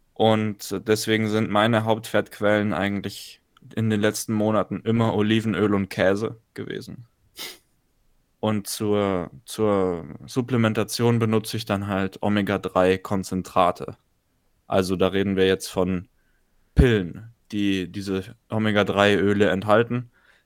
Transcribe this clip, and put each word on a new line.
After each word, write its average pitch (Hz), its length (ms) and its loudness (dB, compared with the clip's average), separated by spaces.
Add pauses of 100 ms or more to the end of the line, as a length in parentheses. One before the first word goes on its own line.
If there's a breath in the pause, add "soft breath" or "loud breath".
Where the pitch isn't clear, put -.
(140)
Und 107 720 0
deswegen 110 420 0
sind 107 220 -2
meine 110 340 2
Hauptfettquellen 104 880 0
eigentlich 98 680 -6 (340)
in 113 160 -2
den 107 100 0
letzten 107 320 0
Monaten 107 480 0
immer 113 340 0
Olivenöl 107 600 2
und 98 140 0
Käse 101 520 0 (140)
gewesen. - 520 -12 (1300 loud breath)
Und 107 280 -2
zur, 101 640 -2 (140)
zur 95 600 -2 (220)
Supplementation 117 920 0
benutze 110 380 -2
ich 107 80 -8
dann 101 220 -4
halt 98 360 -4
Omega-drei-Konzentrate. 92 1700 0 (680)
Also 95 300 0
da 92 120 4
reden 98 280 0
wir 95 100 4
jetzt 95 220 0
von 92 400 -2 (680)
Pillen, 113 580 2 (200)
die 95 380 -2
diese 95 460 -6 (120)
Omega-drei-Öle 101 1000 4
enthalten, 110 640 2 (360 soft breath)